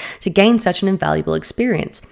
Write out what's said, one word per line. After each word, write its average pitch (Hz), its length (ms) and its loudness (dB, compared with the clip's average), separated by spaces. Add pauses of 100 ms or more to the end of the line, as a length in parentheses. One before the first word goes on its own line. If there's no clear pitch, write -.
(200)
to 190 100 -4
gain 220 300 4
such 185 220 -2
an 196 60 2
invaluable 160 460 0
experience. 208 640 -4 (120)